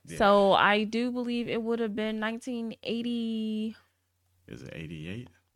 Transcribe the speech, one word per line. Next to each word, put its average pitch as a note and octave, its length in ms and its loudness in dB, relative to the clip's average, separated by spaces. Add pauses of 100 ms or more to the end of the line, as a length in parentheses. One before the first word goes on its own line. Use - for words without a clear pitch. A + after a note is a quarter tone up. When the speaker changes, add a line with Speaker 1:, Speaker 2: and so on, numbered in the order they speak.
Speaker 1:
Yeah. - 120 -12
Speaker 2:
So G3+ 340 8
I G3+ 320 6
do A3+ 260 -2
believe A#3+ 380 -4
it A3+ 160 -2
would A#3 160 -2
have G#3+ 160 -2
been A3 240 -2
nineteen A3+ 640 -6
eighty. A3 920 -2 (680)
Speaker 1:
Is A#1+ 160 -14
it B1+ 120 -12
eighty-eight? E2 560 -10 (260)